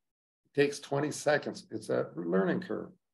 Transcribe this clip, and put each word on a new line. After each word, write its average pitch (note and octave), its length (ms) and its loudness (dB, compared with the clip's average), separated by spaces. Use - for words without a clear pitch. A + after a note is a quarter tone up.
It - 140 -2
takes C#3+ 200 2
twenty C#3+ 300 -2
seconds. - 600 0
It's - 200 -6
a C3 260 0
learning F3 440 2
curve. - 300 -6